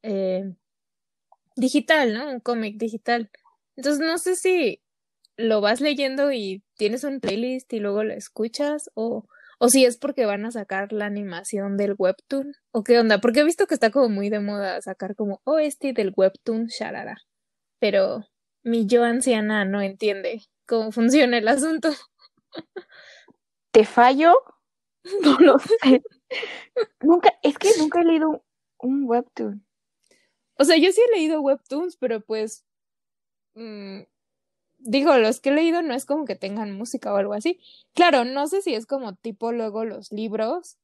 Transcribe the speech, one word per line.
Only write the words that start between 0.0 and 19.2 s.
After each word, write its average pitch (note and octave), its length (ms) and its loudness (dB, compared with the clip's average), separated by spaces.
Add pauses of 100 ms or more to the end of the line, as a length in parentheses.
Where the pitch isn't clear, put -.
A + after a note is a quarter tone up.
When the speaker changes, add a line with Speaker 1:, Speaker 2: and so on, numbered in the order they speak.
Speaker 1:
eh, G3 500 -4 (1000)
digital, C4 580 2
¿no? C4 160 -8
Un B3+ 100 -8
cómic A3 380 -6
digital. A3+ 520 -4 (500)
Entonces, C#4+ 260 -2
no E4 120 -2
sé F#4 180 -2
si F4 460 0 (560)
lo A3 240 0
vas G#3 180 2
leyendo C#4 540 -2
y G3+ 300 -6 (120)
tienes A3 300 -4
un C#4 160 -6
playlist A#3+ 500 -4
y A3+ 80 -4
luego G#3 240 -2
lo G#3+ 100 -4
escuchas, C#4+ 800 -6
o, A3 320 -6 (320)
o A#3+ 120 4
si C4 160 6
es A#3+ 100 2
porque C4 300 -4
van G3+ 200 -4
a A#3 60 -8
sacar G3+ 400 -8
la G#3 140 -4
animación G3 720 -6
del G3+ 200 -2
webtoon, C4+ 580 -4 (160)
o A3 120 -4
qué A#3+ 160 4
onda, G#3+ 220 2
porque A#3+ 180 2
he D4 60 4
visto F4 220 0
que E4+ 80 -2
está A3+ 140 2
como B3+ 200 2
muy G3+ 200 -4
de G#3 120 -2
moda G3+ 400 -6
sacar F#3+ 340 -10
como G3+ 300 -6
O D#4 140 0
S D4+ 200 -2
T C4+ 140 -4
del G3+ 200 -2
webtoon, A3 540 0
sharara, - 520 -10 (600)
pero G3+ 460 0 (380)
mi A#3 220 0
yo A#3+ 200 4
anciana A3 580 0